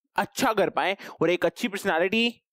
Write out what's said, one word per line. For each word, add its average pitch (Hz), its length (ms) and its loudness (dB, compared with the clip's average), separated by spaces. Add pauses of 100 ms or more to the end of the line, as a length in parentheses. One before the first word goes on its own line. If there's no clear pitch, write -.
(160)
अच्छा 202 360 0
कर 196 180 2
पाएं। 175 260 -2 (260)
और 165 80 4
एक 175 160 0
अच्छी 233 220 -2
पर्सनैलिटी, 196 720 0 (120)